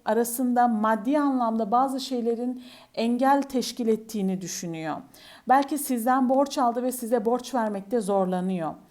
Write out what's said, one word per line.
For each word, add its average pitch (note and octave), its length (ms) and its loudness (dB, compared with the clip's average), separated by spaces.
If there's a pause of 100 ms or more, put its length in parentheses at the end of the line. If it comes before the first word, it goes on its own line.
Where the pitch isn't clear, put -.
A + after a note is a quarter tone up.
arasında A#3+ 640 2
maddi A3 500 0
anlamda A#3 520 0
bazı C4 300 2
şeylerin B3 640 -4 (320)
engel B3 480 2
teşkil B3 460 -4
ettiğini G#3 520 -2
düşünüyor. E3 560 -8 (520)
Belki C#4 300 4
sizden B3+ 500 2
borç C4+ 300 2
aldı A#3+ 240 2
ve B3+ 100 -2
size A#3+ 320 -2
borç A#3+ 300 -2
vermekte G#3+ 460 -2
zorlanıyor. F#3 760 0 (160)